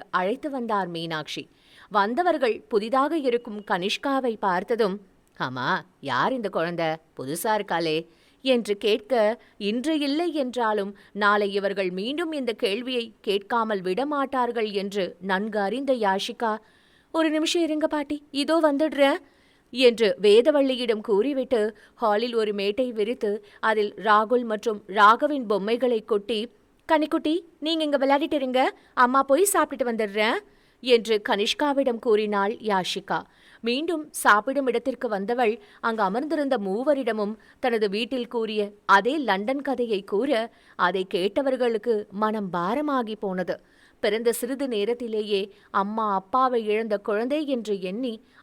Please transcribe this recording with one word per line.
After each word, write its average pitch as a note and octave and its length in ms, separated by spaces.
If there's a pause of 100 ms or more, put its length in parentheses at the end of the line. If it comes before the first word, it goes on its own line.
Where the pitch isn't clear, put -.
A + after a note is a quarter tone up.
அழைத்து G#3 400
வந்தார் A3+ 380
மீனாட்சி. E3 640 (400)
வந்தவர்கள் B3 760
புதிதாக C4 500
இருக்கும் A#3 460
கனிஷ்காவை A3+ 760
பார்த்ததும், G3+ 640 (380)
"ஆமா, C#3 400 (200)
யார் C3+ 340
இந்த A3+ 160
குழந்தை? F3 360
புதுசா D#3 580
இருக்காளே" E3+ 640 (340)
என்று A3+ 360
கேட்க, A3 640 (160)
இன்று B3 420
இல்லை D4 340
என்றாலும் A3 640 (140)
நாளை G#3 420
இவர்கள் G3 360
மீண்டும் C4+ 420
இந்த B3+ 220
கேள்வியை A#3 680
கேட்காமல் G#3+ 600
விடமாட்டார்கள் A#3+ 920
என்று G3 500
நன்கு G3 380
அறிந்த B3+ 340
யாஷிகா, G#3+ 640 (540)
"ஒரு D#4+ 180
நிமிஷம் D#4+ 320
இருங்க D#4 260
பாட்டி, D4 440
இதோ C#4+ 280
வந்துடுறேன்" C#4+ 580 (540)
என்று A#3 500
வேதவள்ளியிடம் A#3+ 800
கூறிவிட்டு A3+ 760 (160)
ஹாலில் A3+ 420
ஒரு G#3+ 180
மேட்டை G#3 380
விரித்து G#3+ 540 (140)
அதில் G#3+ 340
ராகுல் G#3+ 500
மற்றும் A3 440
ராகவின் A#3 600
பொம்மைகளை A3 580
கொட்டி, G#3+ 460 (400)
"கனிக்குட்டி, D#4 480 (200)
நீங்க D#4+ 240
இங்க D4 140
விளையாடிட்டு C#4 360
இருங்க, C4 440 (160)
அம்மா C4 300
போய் D4+ 300
சாப்பிட்டுட்டு D4+ 320
வந்துடுறேன்" A3 540 (420)
என்று A3+ 480
கனிஷ்காவிடம் B3+ 720
கூறினாள் G#3 560
யாஷிகா. F#3 640 (400)
மீண்டும் D4+ 500
சாப்பிடும் C4+ 560
இடத்திற்கு A#3 400
வந்தவள் A3 540 (180)
அங்கு A3+ 240
அமர்ந்திருந்த C4+ 540
மூவரிடமும் A3 800 (240)
தனது A3+ 300
வீட்டில் A#3 380
கூறிய G#3+ 440 (140)
அதே G3+ 320
லண்டன் A#3 440
கதையை A#3+ 420
கூற, A3+ 500 (220)
அதை F#3 380
கேட்டவர்களுக்கு A3+ 960
மனம் G#3+ 440
பாரமாகி A3+ 640
போனது. F#3 460 (380)
பிறந்த A3+ 320
சிறிது B3+ 360
நேரத்திலேயே G#3+ 840 (180)
அம்மா G#3 420
அப்பாவை B3 520
இழந்த G#3+ 320
குழந்தை B3 500
என்று G#3+ 340
எண்ணி, A3 420 (200)